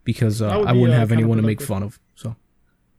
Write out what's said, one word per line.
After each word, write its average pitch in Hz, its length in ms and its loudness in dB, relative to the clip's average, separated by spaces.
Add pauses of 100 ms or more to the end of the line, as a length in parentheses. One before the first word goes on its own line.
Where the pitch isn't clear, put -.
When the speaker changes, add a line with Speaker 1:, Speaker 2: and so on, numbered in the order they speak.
Speaker 1:
because, 113 360 -2
uh, 107 100 -2
Speaker 2:
That 101 100 0
would 104 80 0
Speaker 1:
I 123 60 2
Speaker 2:
be, 123 80 4
Speaker 1:
wouldn't 120 160 4
Speaker 2:
uh, - 20 4
Speaker 1:
have 113 100 0
Speaker 2:
kinda 113 140 2
Speaker 1:
anyone 113 140 2
to 110 60 0
make 110 140 0
Speaker 2:
productive. - 100 -12
Speaker 1:
fun 98 160 -4
of. 101 160 -12 (140)
So. 113 220 -14 (640)